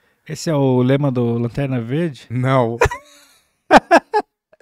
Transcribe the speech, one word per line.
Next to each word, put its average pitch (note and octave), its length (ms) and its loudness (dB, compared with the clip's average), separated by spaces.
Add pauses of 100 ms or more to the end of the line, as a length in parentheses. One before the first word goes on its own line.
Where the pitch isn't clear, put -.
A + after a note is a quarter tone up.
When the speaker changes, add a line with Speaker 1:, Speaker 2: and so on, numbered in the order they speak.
(280)
Speaker 1:
Esse D3+ 220 -8
é D#3 60 0
o C3 260 2
lema C#3 280 0
do A#2+ 280 -2
Lanterna B2+ 420 -4
Verde? C3+ 500 -8
Speaker 2:
Não. B2+ 500 0
Speaker 1:
<laughs> - 80 0 (1700)